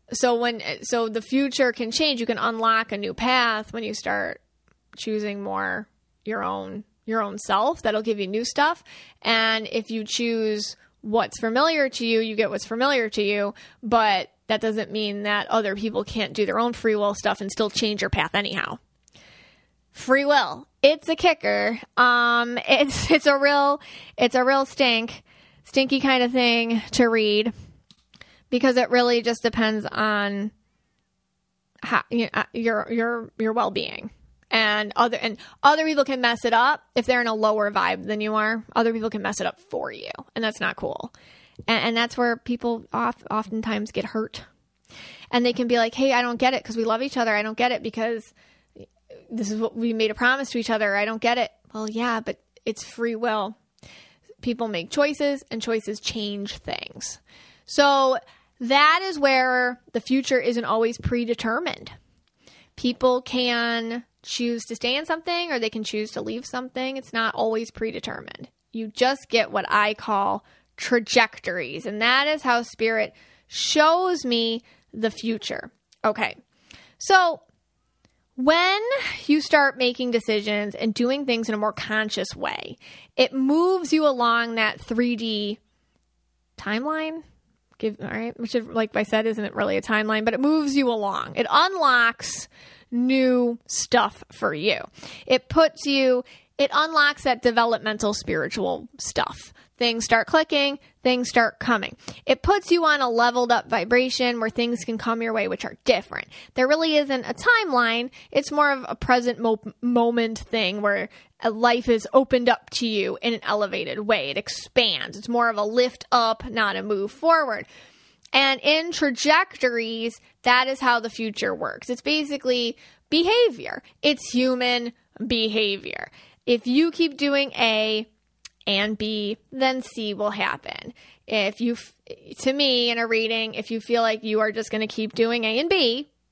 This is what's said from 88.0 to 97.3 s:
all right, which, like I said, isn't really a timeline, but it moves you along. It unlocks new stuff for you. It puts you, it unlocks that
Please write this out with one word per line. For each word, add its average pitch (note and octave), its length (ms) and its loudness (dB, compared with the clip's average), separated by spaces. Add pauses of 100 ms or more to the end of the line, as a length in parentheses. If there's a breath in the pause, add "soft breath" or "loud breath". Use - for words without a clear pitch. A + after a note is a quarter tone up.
all G3 80 -8
right, A#3 300 -8
which, A#3 180 -4
like A3+ 400 -4
I G#3+ 80 0
said, A3 220 -2
isn't A3 280 -4
really G3 220 -2
a G3 60 -2
timeline, G#3+ 420 -2
but A3+ 100 0
it B3 60 -4
moves D4 340 2
you C#4 160 4
along. G3+ 460 -4
It A#3 120 0
unlocks C#4 1000 2 (420 loud breath)
new B3 760 2
stuff - 640 0
for - 220 -2
you. F3 260 0 (460 loud breath)
It C4 220 0
puts D#4+ 380 2
you, C4 380 4 (320 loud breath)
it C#4 160 2
unlocks D4 520 2
that B3+ 180 0